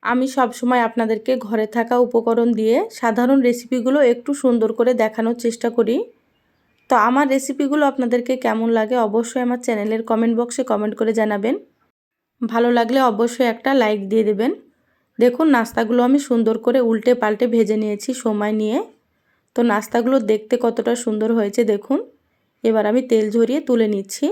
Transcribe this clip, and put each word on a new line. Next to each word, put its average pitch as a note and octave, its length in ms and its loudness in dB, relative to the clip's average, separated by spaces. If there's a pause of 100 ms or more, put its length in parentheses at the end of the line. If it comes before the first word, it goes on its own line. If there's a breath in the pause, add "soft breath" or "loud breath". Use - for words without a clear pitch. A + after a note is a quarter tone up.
আমি B3+ 260 0
সব B3+ 240 0
সময় B3 360 0
আপনাদেরকে A3+ 500 -2
ঘরে A3 280 -2
থাকা A#3 320 -2
উপকরণ A#3 540 2
দিয়ে A3 240 2 (140)
সাধারণ B3 500 0
রেসিপিগুলো B3 580 0 (140)
একটু A#3+ 220 -4
সুন্দর A#3+ 380 2
করে A#3+ 220 2
দেখানোর A3+ 440 -2
চেষ্টা A#3 320 -4
করি। A#3 260 0 (960)
তো C4+ 40 4 (140)
আমার C#4 200 2
রেসিপিগুলো C#4 580 0
আপনাদেরকে B3 500 0
কেমন A3+ 340 -2
লাগে A3+ 280 0
অবশ্যই A#3 440 -2
আমার B3 200 -2
চ্যানেলের A3 420 -2
কমেন্ট A3+ 320 0
বক্সে A#3+ 280 -4
কমেন্ট G#3 320 -2
করে A3 160 -2
জানাবেন। G#3+ 420 0 (840)
ভালো A#3 300 0
লাগলে A#3+ 320 2
অবশ্যই A#3+ 460 0
একটা A#3 260 -4
লাইক G#3+ 340 2
দিয়ে A3 160 2
দেবেন। G#3+ 280 0 (680)
দেখুন B3 320 2
নাস্তাগুলো A#3 520 0
আমি C4+ 180 4
সুন্দর A3+ 380 0
করে A#3+ 220 0
উল্টে A3+ 340 2
পাল্টে A3 320 -2
ভেজে A3 300 2
নিয়েছি G#3+ 380 -4
সময় G#3+ 460 -2
নিয়ে। G#3+ 180 -2 (800)
তো - 60 -2
নাস্তাগুলো A#3 540 0 (140)
দেখতে A3 260 0
কতটা A#3 400 0
সুন্দর G#3+ 360 -2
হয়েছে G#3 320 0
দেখুন। G#3+ 340 -2 (680)
এবার A3 220 2
আমি A3+ 220 2
তেল A3 220 2
ঝরিয়ে A#3 300 2
তুলে A#3+ 280 2
নিচ্ছি। G3+ 440 -4